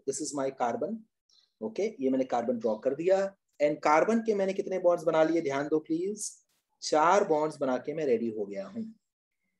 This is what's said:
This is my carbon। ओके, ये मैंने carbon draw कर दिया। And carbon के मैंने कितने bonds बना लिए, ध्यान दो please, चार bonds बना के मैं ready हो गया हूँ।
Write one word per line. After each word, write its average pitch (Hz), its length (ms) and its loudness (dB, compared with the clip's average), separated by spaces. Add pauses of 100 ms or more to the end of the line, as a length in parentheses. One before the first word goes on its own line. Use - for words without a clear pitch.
This 139 160 -4
is 139 140 -8
my 135 100 -2 (120)
carbon। 120 360 -2 (640)
ओके, 110 220 -4 (160)
ये 131 100 0
मैंने 131 160 2 (100)
carbon 117 240 -2
draw 110 160 0 (100)
कर 135 100 0
दिया। 180 220 2 (460)
And 151 200 2
carbon 208 420 4
के 214 100 2
मैंने 190 180 0
कितने 190 260 -4
bonds 175 240 4
बना 160 200 4
लिए, 160 180 2
ध्यान 139 260 -2
दो 156 200 0
please, 190 440 -4 (520)
चार 170 440 4
bonds 156 320 0
बना 131 260 0
के 147 80 -6
मैं 156 120 -4
ready 113 320 2
हो 104 80 -4
गया 98 220 -8
हूँ। 113 160 -10 (760)